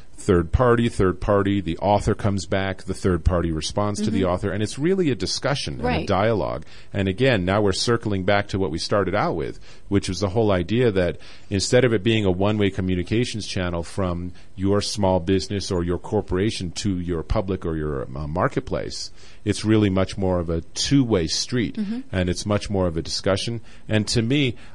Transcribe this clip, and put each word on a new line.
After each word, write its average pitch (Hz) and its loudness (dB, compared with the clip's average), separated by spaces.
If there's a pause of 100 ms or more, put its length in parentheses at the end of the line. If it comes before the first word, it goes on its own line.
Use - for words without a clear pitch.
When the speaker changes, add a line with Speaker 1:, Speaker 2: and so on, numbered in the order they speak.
(140)
Speaker 1:
third 87 2
party, 120 6
third 92 0
party, 101 2
the 82 -2
author 101 2
comes 98 -2
back, 95 -2
the 95 -4
third 87 0
party 85 2
responds 101 -2
to 107 -2
the 101 0
Speaker 2:
Mm-hmm. 87 2
Speaker 1:
author, 90 -2
and 101 -4
it's 107 -4
really 175 0
a 117 0
discussion 95 -4
and 87 -10
a 233 0
Speaker 2:
Right. 247 -2
Speaker 1:
dialogue. 101 0 (280)
And 98 0
again, 104 2
now 95 2
we're 101 4
circling 107 0
back 101 2
to 104 -2
what 95 0
we 82 -4
started 98 0
out 139 0
with, 67 -4 (300)
which 98 2
was 90 -4
the 101 2
whole 104 2
idea 104 2
that 90 2 (340)
instead 123 4
of 120 4
it 101 2
being 110 4
a 95 4
one-way 101 2
communications 95 -2
channel 87 -2
from 90 -4 (240)
your 98 2
small 95 2
business 95 0
or 87 2
your 87 0
corporation 98 -2
to 92 -2
your 85 -2
public 95 -2
or 80 -2
your, 73 -4 (100)
uh, 76 -6
marketplace, 82 -4 (340)
it's 104 -2
really 107 4
much 95 0
more 92 0
of 85 -2
a 82 0
two-way 110 2
street, - -2
Speaker 2:
Mm-hmm. 220 -4 (120)
Speaker 1:
and 92 0
it's - -2
much 104 0
more 95 2
of 82 -2
a 80 0
discussion. 110 -2 (280)
And 107 2
to 120 2
me, 131 2 (200)